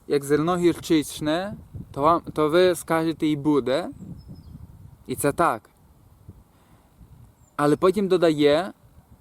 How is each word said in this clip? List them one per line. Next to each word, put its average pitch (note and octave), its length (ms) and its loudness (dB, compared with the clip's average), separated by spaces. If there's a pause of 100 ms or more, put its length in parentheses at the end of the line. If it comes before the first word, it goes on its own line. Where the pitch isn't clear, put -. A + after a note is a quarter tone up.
як C#3 180 -2
зерно D3+ 320 0
гірчичне, D#3 1000 -2 (380)
то C#3 100 -6
вам, D#3+ 180 4
то - 280 -2
ви F3+ 260 4
скажете, E3 520 -2
і D3+ 100 0
буде". C#3+ 540 0 (1160)
І B2+ 100 -6
це C#3+ 160 0
так. C#3+ 380 -2 (1900)
Але D3 200 2
потім F#3 320 0
додає D#3+ 640 2 (480)